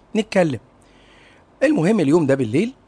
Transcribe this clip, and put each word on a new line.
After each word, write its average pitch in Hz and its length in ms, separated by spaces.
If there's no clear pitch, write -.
نتكلم." 180 440
المهم 220 360
اليوم 156 260
ده 135 100
بالليل 135 380